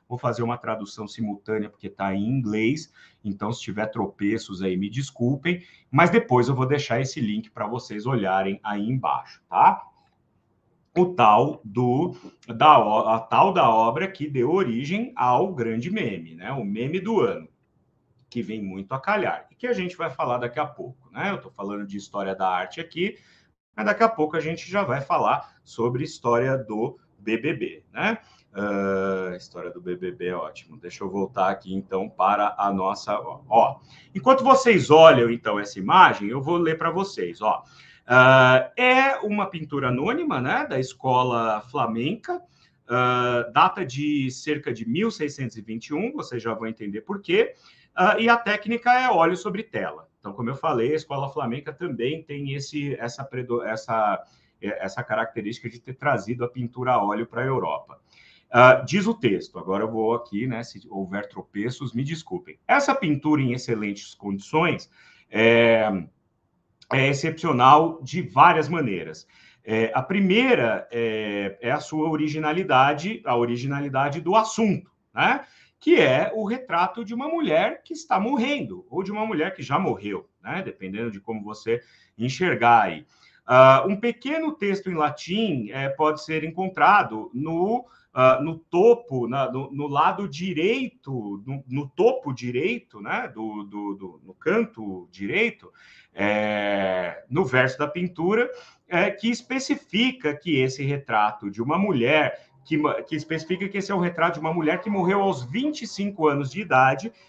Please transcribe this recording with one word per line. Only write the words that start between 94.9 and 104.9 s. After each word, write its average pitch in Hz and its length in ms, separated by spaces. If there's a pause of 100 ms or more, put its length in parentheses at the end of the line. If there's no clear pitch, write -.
direito, 117 600 (440)
é, 101 1120
no 160 160
verso 127 340
da 147 100
pintura, 180 640 (380)
é, 180 220
que 214 180
especifica 254 1080
que 147 260
esse 131 220
retrato 110 680
de 104 100
uma 143 160
mulher, 151 640 (240)
que 156 140
ma-, 143 240
que - 140
especifica 175 520
que 196 100
esse 196 120
é 202 40
o 190 40
retrato 175 360
de 151 60
uma 160 140
mulher 170 260
que - 80
morreu 196 320